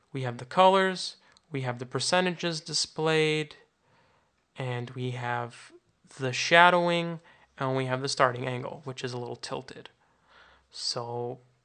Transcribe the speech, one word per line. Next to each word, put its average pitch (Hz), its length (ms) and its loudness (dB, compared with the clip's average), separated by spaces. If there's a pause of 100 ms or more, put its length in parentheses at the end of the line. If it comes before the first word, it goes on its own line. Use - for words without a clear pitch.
(120)
We 135 100 -6
have 120 160 -6
the 127 60 -12
colors. 190 720 4 (340)
We 135 120 -4
have 123 180 -6
the 123 60 -10
percentages 175 720 0
displayed. 156 960 0 (1000)
And 123 340 -6
we 127 200 -6
have 120 640 -6 (480)
the 131 120 -2
shadowing. 170 840 4 (400)
And 131 160 -2
we 131 120 0
have 127 140 -2
the 139 80 -4
starting 127 380 0
angle, 123 380 -8
which 127 180 -10
is 123 100 -6
a 123 60 -8
little 120 160 -8
tilted. - 540 -12 (840)
So, 120 680 -6 (240)